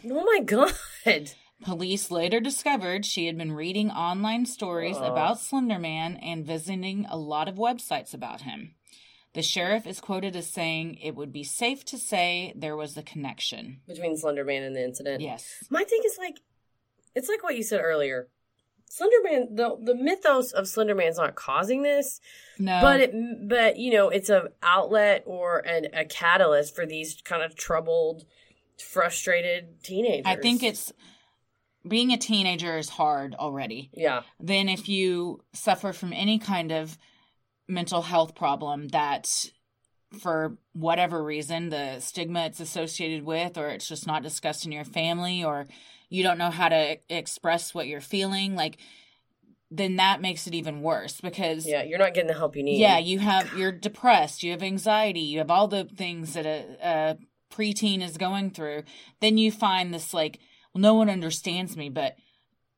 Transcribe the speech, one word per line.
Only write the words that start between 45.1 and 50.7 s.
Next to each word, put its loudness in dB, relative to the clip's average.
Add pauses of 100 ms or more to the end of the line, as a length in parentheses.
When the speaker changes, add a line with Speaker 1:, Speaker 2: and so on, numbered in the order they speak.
Speaker 2:
or -2 (420)
you -2
don't 2
know 0
how 2
to 4
e-, -8 (100)
express -2
what -4
you're -8
feeling, 0
like, -2 (920)
then 0
that 6
makes -4
it -8
even -6